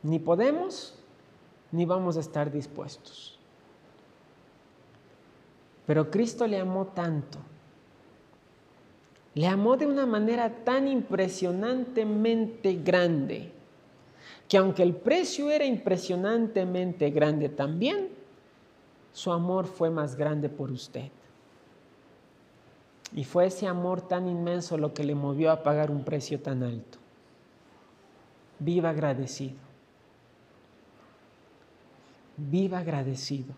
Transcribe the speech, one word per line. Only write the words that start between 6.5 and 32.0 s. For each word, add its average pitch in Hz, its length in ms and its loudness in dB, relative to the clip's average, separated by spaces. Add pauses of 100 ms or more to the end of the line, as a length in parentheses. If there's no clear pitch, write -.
amó 185 280 -2
tanto, 165 520 -4 (1900)
le 151 140 2
amó 202 280 4
de 294 120 0
una 277 180 2
manera 226 580 0
tan 269 240 2
impresionantemente 214 1900 0
grande, 170 760 2 (960)
que 196 100 6
aunque 190 260 6
el 175 120 4
precio 294 540 0
era 294 160 4
impresionantemente 185 1400 0
grande 151 400 2
también, 202 600 -2 (1000)
su - 200 -4
amor 180 340 0
fue 170 240 0
más 151 260 -2
grande 147 320 0
por 139 240 -6
usted. 127 380 -10 (2000)
Y 147 120 -6
fue 175 240 4
ese 190 200 -4
amor 180 340 -2
tan 180 260 -2
inmenso 175 500 -2
lo 151 160 0
que 151 100 -4
le 143 120 0
movió 143 360 2
a 160 120 2
pagar 147 260 2
un 143 140 -2
precio 147 360 -4
tan 131 240 -4
alto. 117 360 -8 (1600)
Viva 165 300 2
agradecido. 139 680 -4 (2750)